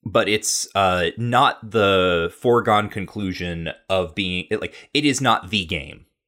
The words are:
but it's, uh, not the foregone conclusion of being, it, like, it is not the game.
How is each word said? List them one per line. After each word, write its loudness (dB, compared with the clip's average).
but 0
it's, -2
uh, 2
not 0
the 2
foregone 2
conclusion -6
of 0
being, -4
it, -2
like, -14
it 2
is 2
not 0
the -2
game. -10